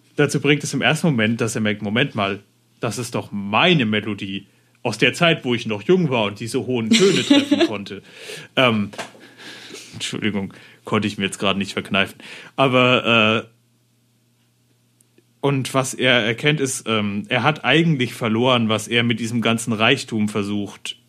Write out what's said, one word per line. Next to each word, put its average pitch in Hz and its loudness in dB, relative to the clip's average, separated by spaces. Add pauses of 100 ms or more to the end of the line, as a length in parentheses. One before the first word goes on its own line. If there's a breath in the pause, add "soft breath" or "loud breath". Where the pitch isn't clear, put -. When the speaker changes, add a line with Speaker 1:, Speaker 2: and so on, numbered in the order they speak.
(180)
Speaker 1:
dazu 147 2
bringt, 147 2
ist - -6
im 131 -2
ersten 151 2
Moment, 113 2
dass 113 -2
er 117 -2
merkt, 104 -2
"Moment 113 -2
mal, 101 -2 (400)
das 113 -4
ist 123 -8
doch 104 -6
meine 110 2
Melodie 104 -4 (360 soft breath)
aus 113 -4
der 120 2
Zeit, 165 0
wo 123 0
ich 117 -4
noch 104 -4
jung 180 2
war 120 0
und 101 -4
diese 120 -4
hohen 120 -2
Töne 196 4
treffen 277 4
Speaker 2:
<laughs> 330 2
Speaker 1:
konnte." 101 -8 (540 loud breath)
Ähm, 113 4 (1000 loud breath)
Entschuldigung, 101 -6 (320 loud breath)
konnte 107 0
ich 101 -6
mir 98 -2
jetzt 95 -4
gerade 95 0
nicht 98 -6
verkneifen. - -2 (400 loud breath)
Aber, 123 4
äh, - -20 (1900)
und 139 0
was 131 0
er 127 2 (100)
erkennt, 143 0
ist, 135 -4
ähm, 104 -2
er 123 0
hat 151 0
eigentlich 139 2
verloren, 117 2
was 107 -2
er 117 2
mit 117 0
diesem 117 -4
ganzen 117 0
Reichtum 110 0
versucht 101 -6 (120)